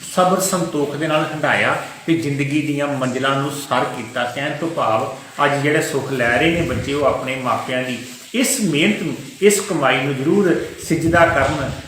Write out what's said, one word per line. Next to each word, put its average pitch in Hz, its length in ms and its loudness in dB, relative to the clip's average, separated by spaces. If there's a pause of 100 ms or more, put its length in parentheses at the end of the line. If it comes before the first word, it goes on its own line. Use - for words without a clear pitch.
(160)
ਸਬਰ 185 240 4
ਸੰਤੋਖ 151 560 -2
ਦੇ 156 100 -2
ਨਾਲ 156 280 0
ਹੰਢਾਇਆ 131 420 2 (300)
ਤੇ 165 80 4
ਜ਼ਿੰਦਗੀ 143 480 0
ਦੀਆਂ 143 240 -2
ਮੰਜ਼ਿਲਾਂ 135 560 0
ਨੂੰ 147 80 -2
ਸਰ 131 340 -2
ਕੀਤਾ। 123 400 -6
ਕਹਿਣ 139 320 -4
ਤੋਂ 165 120 -4
ਭਾਵ 113 480 0 (280)
ਅੱਜ 143 180 2
ਜਿਹੜੇ 147 200 2
ਸੁੱਖ 135 300 -2
ਲੈ 120 260 2
ਰਹੇ 165 220 2
ਨੇ - 20 0
ਬੱਚੇ, 127 320 -2
ਉਹ 143 120 2
ਆਪਣੇ 131 300 0
ਮਾਪਿਆਂ 127 460 -2
ਦੀ 127 160 -4 (360)
ਇਸ 240 260 0
ਮਿਹਨਤ 185 420 2
ਨੂੰ, 147 120 -2 (280)
ਇਸ 202 180 6
ਕਮਾਈ 135 440 2
ਨੂੰ 143 100 0
ਜ਼ਰੂਰ 165 500 2 (240)
ਸਿਜਦਾ 165 380 4
ਕਰਨ 139 440 0 (180)